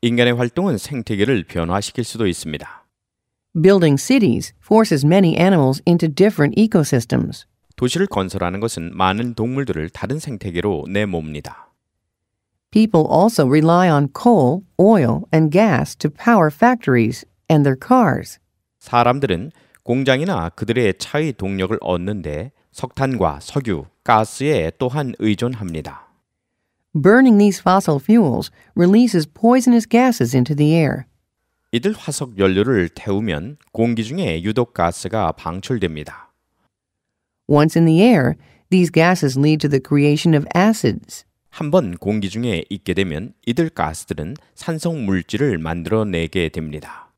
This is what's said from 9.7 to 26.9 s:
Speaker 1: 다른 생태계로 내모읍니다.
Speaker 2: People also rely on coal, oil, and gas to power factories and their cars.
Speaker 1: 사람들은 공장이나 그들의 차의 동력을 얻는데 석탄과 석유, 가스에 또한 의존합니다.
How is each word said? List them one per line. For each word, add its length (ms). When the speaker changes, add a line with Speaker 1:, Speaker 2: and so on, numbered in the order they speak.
Speaker 1:
다른 280
생태계로 720
내모읍니다. 840
Speaker 2:
People 380
also 380
rely 420
on 240
coal, 500
oil, 460
and 160
gas 460
to 160
power 400
factories 760
and 140
their 160
cars. 580
Speaker 1:
사람들은 720
공장이나 680
그들의 500
차의 340
동력을 460
얻는데 720
석탄과 680
석유, 440
가스에 760
또한 420
의존합니다. 840